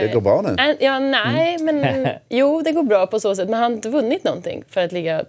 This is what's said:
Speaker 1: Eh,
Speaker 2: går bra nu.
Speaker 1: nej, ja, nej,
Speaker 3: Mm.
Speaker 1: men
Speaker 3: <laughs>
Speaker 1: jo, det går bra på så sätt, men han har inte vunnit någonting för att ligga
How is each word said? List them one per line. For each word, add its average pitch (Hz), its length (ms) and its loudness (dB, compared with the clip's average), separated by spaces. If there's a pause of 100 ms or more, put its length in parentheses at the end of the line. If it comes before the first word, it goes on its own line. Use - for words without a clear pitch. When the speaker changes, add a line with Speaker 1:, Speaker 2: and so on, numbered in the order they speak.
Speaker 1:
Eh, - 60 -4
Speaker 2:
går 113 60 4
bra 107 220 2
nu. 170 140 -2
Speaker 1:
nej, 262 240 2
ja, 269 180 2
nej, 269 600 0
Speaker 3:
Mm. 311 200 0
Speaker 1:
men 269 280 0 (100)
Speaker 3:
<laughs> - 100 -20
Speaker 1:
jo, 285 340 2
det 320 100 0
går 330 100 0
bra 202 240 2
på 214 140 -2
så 196 160 0
sätt, 190 120 -2
men 226 120 0
han 240 120 2
har 226 40 -4
inte 220 120 -8
vunnit 269 360 0
någonting 170 440 -4
för 190 120 -4
att 175 120 0
ligga 160 360 -4